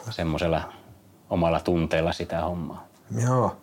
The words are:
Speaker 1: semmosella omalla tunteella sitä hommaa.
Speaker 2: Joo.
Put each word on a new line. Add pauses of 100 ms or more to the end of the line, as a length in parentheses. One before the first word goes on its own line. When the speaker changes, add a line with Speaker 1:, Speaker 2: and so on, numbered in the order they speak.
(100)
Speaker 1:
semmosella (680)
omalla
tunteella
sitä
hommaa. (380)
Speaker 2:
Joo.